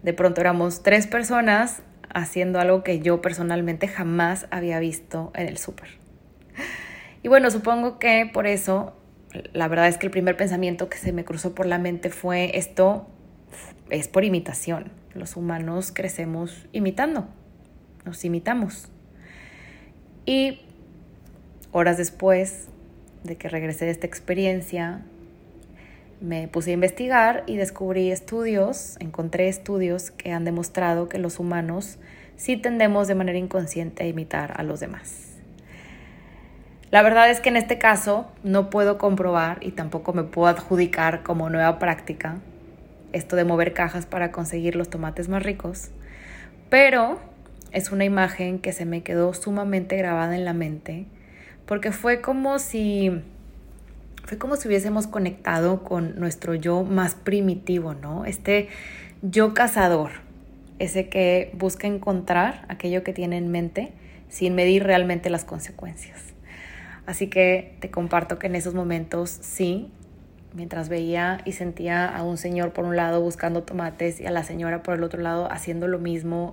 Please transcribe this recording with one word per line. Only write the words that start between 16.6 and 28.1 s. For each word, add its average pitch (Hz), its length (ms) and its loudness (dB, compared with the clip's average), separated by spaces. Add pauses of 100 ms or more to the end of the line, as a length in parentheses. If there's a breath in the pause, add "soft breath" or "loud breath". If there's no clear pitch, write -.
imitando, 220 560 0 (760)
nos 175 200 -12
imitamos". 180 640 -4 (1400 loud breath)
Y 269 340 0 (1080)
horas 175 260 4
después 185 720 2 (560)
de 165 120 -10
que 165 120 -12
regresé 160 380 -4
de 170 60 0
esta 165 140 -6
experiencia, 180 960 -4 (1160 loud breath)
me 165 260 -6
puse 165 240 -4
a 175 40 2
investigar 233 720 4
y 220 100 -4
descubrí 190 560 0